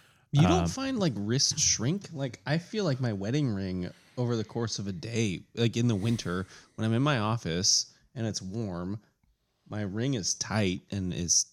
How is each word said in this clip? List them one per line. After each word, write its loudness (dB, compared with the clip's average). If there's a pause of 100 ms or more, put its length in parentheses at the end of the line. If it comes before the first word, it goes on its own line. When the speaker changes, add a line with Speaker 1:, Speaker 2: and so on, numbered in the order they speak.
(320)
Speaker 1:
You 6
don't 6
Speaker 2:
Um, 2
Speaker 1:
find, -2
like, 2
wrist 0
shrink? 0
Like, -6
I 2
feel -4
like 0
my 0
wedding 0
ring -2 (260)
over 0
the 0
course -4
of -6
a -4
day, -2 (120)
like, 2
in 4
the 4
winter, 0 (280)
when -2
I'm 2
in 2
my 2
office 0 (220)
and -4
it's -4
warm, -6 (680)
my -4
ring -2
is -2
tight 0
and -2
is, 2